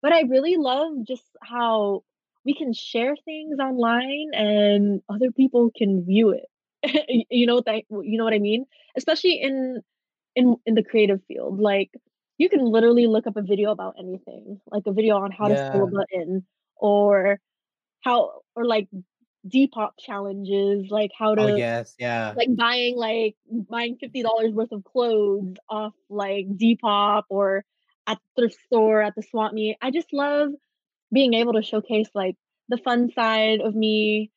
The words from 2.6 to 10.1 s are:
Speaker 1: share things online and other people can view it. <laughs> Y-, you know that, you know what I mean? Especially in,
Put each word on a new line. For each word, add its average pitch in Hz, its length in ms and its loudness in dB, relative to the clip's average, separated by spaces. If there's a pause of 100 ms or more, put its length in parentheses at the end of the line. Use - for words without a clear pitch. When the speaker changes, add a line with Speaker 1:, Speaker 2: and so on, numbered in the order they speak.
Speaker 1:
share 240 420 -4 (100)
things 311 340 -10
online 262 760 -2
and 208 760 2
other 226 220 0
people 240 440 2
can 196 300 0
view 202 260 4
it. - 140 -4 (380)
<laughs> - 0 - (260)
Y-, 240 200 2
you 240 180 4
know 240 140 2
that, 220 280 -4
you 208 280 -4
know 226 60 0
what 226 100 0
I 214 60 2
mean? 214 260 -2 (320)
Especially 320 440 0
in, 262 400 -4 (540)